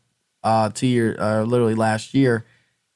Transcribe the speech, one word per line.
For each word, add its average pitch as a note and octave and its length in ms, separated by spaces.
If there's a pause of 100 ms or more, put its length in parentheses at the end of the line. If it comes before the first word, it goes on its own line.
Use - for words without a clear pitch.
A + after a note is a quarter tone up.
(420)
uh, A2 280
two C3 160
year, A#2+ 340
uh, A2 220
literally A#2 320
last A2 400
year. B2+ 320 (500)